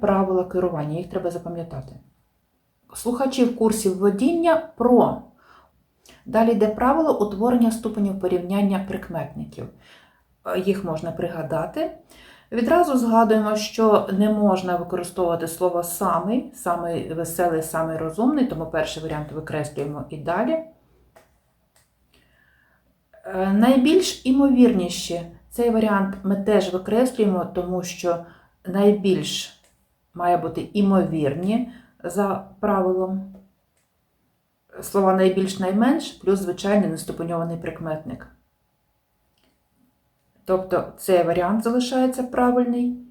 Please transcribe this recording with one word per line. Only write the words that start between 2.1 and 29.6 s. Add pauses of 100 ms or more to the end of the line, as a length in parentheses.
Слухачів
курсів
водіння
про. (1040)
Далі
йде
правило
утворення
ступенів
порівняння
прикметників. (800)
Е,
їх
можна
пригадати. (600)
Відразу
згадуємо,
що
не
можна
використовувати
слово
«самий»,
«самий
веселий»,
«самий
розумний»,
тому
перший
варіант
викреслюємо
і
далі. (2500)
Е,
найбільш
імовірніші. (280)
Цей
варіант
ми
теж
викреслюємо, (100)
тому
що (400)
найбільш (520)